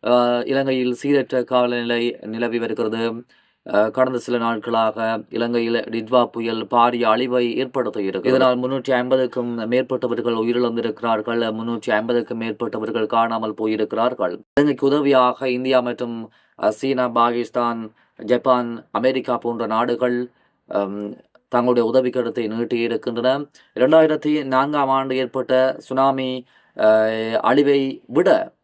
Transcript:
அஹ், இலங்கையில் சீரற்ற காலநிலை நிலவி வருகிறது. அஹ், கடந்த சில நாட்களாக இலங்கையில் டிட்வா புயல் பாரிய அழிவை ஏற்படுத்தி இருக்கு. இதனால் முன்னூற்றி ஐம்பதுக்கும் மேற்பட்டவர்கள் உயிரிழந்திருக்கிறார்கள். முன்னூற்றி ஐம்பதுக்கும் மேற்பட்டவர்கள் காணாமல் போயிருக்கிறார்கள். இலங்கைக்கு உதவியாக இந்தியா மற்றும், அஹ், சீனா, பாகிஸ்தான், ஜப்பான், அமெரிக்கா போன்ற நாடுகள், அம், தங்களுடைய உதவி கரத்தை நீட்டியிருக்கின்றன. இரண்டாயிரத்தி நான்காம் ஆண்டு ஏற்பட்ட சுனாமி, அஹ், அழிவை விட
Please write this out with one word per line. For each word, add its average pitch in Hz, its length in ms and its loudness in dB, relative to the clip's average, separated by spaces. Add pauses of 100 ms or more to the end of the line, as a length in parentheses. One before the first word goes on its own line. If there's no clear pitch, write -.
அஹ், 120 440 2
இலங்கையில் 131 560 0
சீரற்ற 135 420 0
காலநிலை 120 760 0
நிலவி 113 380 -4
வருகிறது. 113 640 -4 (460)
அஹ், 107 200 4
கடந்த 127 280 0
சில 120 200 -2
நாட்களாக 113 920 -2
இலங்கையில் 117 640 0
டிட்வா 117 360 2
புயல் 113 400 -6
பாரிய 120 360 4
அழிவை 120 540 2
ஏற்படுத்தி 120 480 -4
இருக்கு. 95 240 -2
இதனால் 127 300 4
முன்னூற்றி 127 320 -4
ஐம்பதுக்கும் 123 680 0
மேற்பட்டவர்கள் 120 760 -2
உயிரிழந்திருக்கிறார்கள். 117 1160 -2
முன்னூற்றி 113 380 -6
ஐம்பதுக்கும் 117 500 0
மேற்பட்டவர்கள் 110 680 -4
காணாமல் 113 480 -2
போயிருக்கிறார்கள். 110 840 -2 (140)
இலங்கைக்கு 143 320 2
உதவியாக 135 600 2
இந்தியா 127 320 2
மற்றும், 120 500 -6 (320)
அஹ், 107 60 2
சீனா, 127 400 -2
பாகிஸ்தான், 117 840 -2 (320)
ஜப்பான், 120 680 0
அமெரிக்கா 127 480 0
போன்ற 117 280 -4
நாடுகள், 123 640 0 (360)
அம், 101 500 -4 (320)
தங்களுடைய 120 400 2
உதவி 127 220 2
கரத்தை 117 380 -4
நீட்டியிருக்கின்றன. 117 1040 -2 (240)
இரண்டாயிரத்தி 151 680 4
நான்காம் 135 440 0
ஆண்டு 135 280 0
ஏற்பட்ட 131 600 0
சுனாமி, 131 680 -2 (320)
அஹ், 110 580 2
அழிவை 139 720 2
விட 151 460 2 (120)